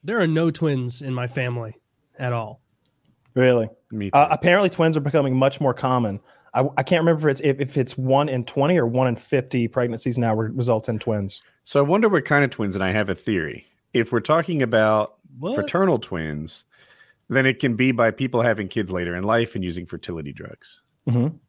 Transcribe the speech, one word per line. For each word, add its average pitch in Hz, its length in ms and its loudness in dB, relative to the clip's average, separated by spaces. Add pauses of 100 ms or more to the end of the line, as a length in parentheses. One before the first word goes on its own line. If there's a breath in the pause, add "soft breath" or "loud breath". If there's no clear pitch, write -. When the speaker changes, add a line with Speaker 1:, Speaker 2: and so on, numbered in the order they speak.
Speaker 1:
There 214 160 -2
are 170 60 2
no 160 240 2
twins 131 500 -2
in 135 120 -6
my 123 140 -4
family 120 480 -6 (420)
at 127 140 -4
all. 110 300 -8 (720)
Speaker 2:
Really? 123 340 4 (240)
Speaker 3:
Me 101 220 -6
Speaker 2:
Uh, 143 140 6
Speaker 3:
too. 160 60 0
Speaker 2:
apparently 180 360 4
twins 160 260 2
are 151 60 0
becoming 139 340 0
much 135 240 2
more 131 140 2
common. 120 480 0 (320 soft breath)
I, 131 120 2 (120)
I 139 60 0
can't 165 180 2
remember 160 260 2
if 139 60 2
it's, 131 80 -6
if, 139 180 0
if 139 180 -4
it's 127 200 -2
one 135 320 2
in 127 160 -4
twenty 156 320 0
or 123 100 2
one 127 220 2
in 113 80 -2
fifty 127 500 -2
pregnancies 120 500 -2
now 117 160 2
re-, 110 200 -2
result 117 340 0
in 113 120 -4
twins. 104 420 -4 (240 soft breath)
Speaker 3:
So - 120 -2
I 143 60 4
wonder 202 240 2
what 185 160 2
kind 143 220 4
of 120 60 -4
twins, 101 240 -4
and 95 100 0
I 92 60 0
have 101 180 0
a 87 60 -2
theory. 82 520 -4 (260)
If 117 200 0
we're 113 80 2
talking 156 400 0
about 110 540 2 (240)
Speaker 1:
What? 190 160 -6
Speaker 3:
fraternal 190 440 0
twins, 80 640 -8 (640 soft breath)
then 131 180 0
it 131 140 0
can 123 160 0
be 127 160 2
by 117 200 2
people 123 300 -2
having 110 280 0
kids 92 240 -4
later 87 240 -4
in 95 80 -6
life 117 300 0
and 95 100 -6
using 87 200 -6
fertility 80 460 -10
drugs. - 500 -20 (280)
Speaker 2:
Mm-hmm. 123 260 0 (140)